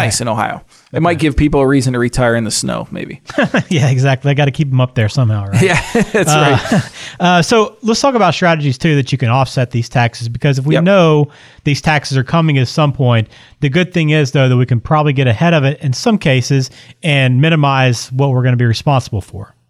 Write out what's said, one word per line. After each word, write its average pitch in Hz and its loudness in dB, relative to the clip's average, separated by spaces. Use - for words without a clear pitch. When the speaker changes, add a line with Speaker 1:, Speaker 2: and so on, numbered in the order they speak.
Speaker 1:
nice 110 -4
in 120 -4
Ohio. 110 -6
It 156 -2
might 170 0
Speaker 2:
Okay. 143 -4
Speaker 1:
give 151 0
people 147 2
a 135 2
reason 131 0
to 123 -2
retire 120 0
in 117 -2
the 104 -6
snow, - -6
maybe. - -12
Speaker 2:
<laughs> - -2
Yeah, 147 2
exactly. 135 0
I 139 0
gotta 143 0
keep 151 -4
'em 131 0
up 127 -2
there 110 0
somehow, 107 -2
right? 98 0
Speaker 1:
Yeah, 175 2
<laughs> - -
that's 175 0
Speaker 2:
Uh, 151 2
Speaker 1:
right. - 0
Speaker 2:
<laughs> - -18
uh, 180 2
so 220 0
let's 220 -2
talk 277 2
about 190 2
strategies, 156 0
too, 160 0
that 139 -2
you 135 -2
can 117 -2
offset 127 -2
these 117 -4
taxes, 120 -2
because 131 -2
if 131 -6
we 156 0
Speaker 1:
Yep. 160 2
Speaker 2:
know 165 4
these 143 -2
taxes 143 -2
are 131 2
coming 160 0
at 127 2
some 147 0
point, 120 0
the 147 0
good 175 0
thing 160 0
is, 151 2
though, 135 2
that 123 4
we 127 2
can 120 0
probably 151 0
get 135 0
ahead 165 2
of 143 2
it 139 -2
in 139 -2
some - 0
cases 131 0
and 131 2
minimize 139 2
what 135 0
we're 127 0
gonna 127 2
be 120 0
responsible 117 0
for. - -16